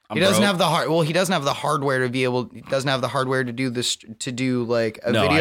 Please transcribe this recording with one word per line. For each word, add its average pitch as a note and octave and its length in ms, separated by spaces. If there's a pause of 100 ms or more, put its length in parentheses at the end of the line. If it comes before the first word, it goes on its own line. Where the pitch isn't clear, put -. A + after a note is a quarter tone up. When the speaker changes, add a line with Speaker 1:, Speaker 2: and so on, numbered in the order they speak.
Speaker 1:
I'm - 60
Speaker 2:
He D#3 60
doesn't G3 200
Speaker 1:
broke. G3+ 60
Speaker 2:
have G3 100
the F3+ 100
hard-, D3+ 220
well, E3 120
he D#3 100
doesn't F3+ 220
have D3+ 100
the C#3 100
hardware C#3+ 460
to B2+ 100
be B2+ 140
able, B2 300
he A2 80
doesn't C3+ 280
have C3+ 120
the B2 80
hardware C3 340
to B2 80
do B2+ 180
this, A#2+ 280 (220)
to C3+ 120
do, B2 320
like, A2+ 400
a - 80
Speaker 1:
No, G#2+ 140
I - 20
Speaker 2:
video - 140